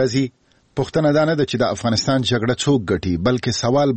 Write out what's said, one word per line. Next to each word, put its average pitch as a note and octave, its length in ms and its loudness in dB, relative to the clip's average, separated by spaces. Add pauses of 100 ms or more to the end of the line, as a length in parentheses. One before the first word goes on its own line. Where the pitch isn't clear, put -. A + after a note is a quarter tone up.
راځي، C3 260 0 (500)
پوښتنه D3+ 400 0
دا D#3 120 4
نه E3 100 0
ده C#3+ 60 2
چې - 160 -6
د A#2+ 40 4 (120)
افغانستان B2 540 0
جګړه A#2+ 320 0
څوک C#3+ 180 2 (100)
ګټي، F2+ 240 0 (120)
بلکې B2 360 -2
سوال C#3 340 2